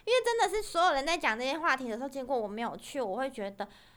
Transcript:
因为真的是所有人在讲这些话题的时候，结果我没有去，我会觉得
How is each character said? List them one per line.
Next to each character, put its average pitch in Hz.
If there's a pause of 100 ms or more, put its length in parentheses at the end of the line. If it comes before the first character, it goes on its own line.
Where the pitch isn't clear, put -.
因 453
为 508
真 466
的 427
是 403
所 -
有 349
人 269
在 330
讲 262
这 240
些 269
话 311
题 262
的 214
时 247
候， 277
结 269
果 254
我 214
没 208
有 208
去， -
我 196
会 185
觉 196
得 202 (300)